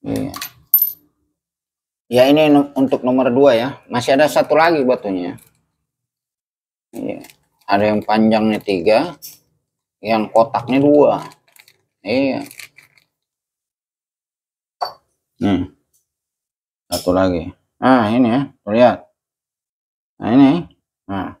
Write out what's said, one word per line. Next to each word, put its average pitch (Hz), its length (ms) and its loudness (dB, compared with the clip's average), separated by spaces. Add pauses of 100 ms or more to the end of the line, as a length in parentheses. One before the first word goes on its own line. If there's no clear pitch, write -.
Iya. 53 280 -6 (1700)
Ya, 123 240 2
ini 151 240 4
no-, 143 240 2
untuk 135 240 -2
nomor 127 320 0
dua 135 240 4
ya. 117 120 -2 (200)
Masih 123 240 -2
ada 143 160 2
satu 151 240 0
lagi 156 320 2
batunya. 104 560 -4 (1500)
Iya. - 320 -12 (400)
Ada 101 240 0
yang 107 160 -2
panjangnya 110 560 0
tiga, 107 560 0 (800)
yang 107 320 -4
kotaknya 113 480 0
dua. 139 480 2 (800)
Iya. 127 400 -4 (3000)
Hmm. 98 320 -2 (1120)
Satu - 320 -8
lagi. 90 320 -2 (320)
Nah, 120 320 2
ini 123 160 2
ya, 127 120 0 (200)
tuh 101 160 -8
lihat. 117 320 2 (1120)
Nah, 98 80 -6
ini. 135 220 6 (580)
Nah. 92 300 -8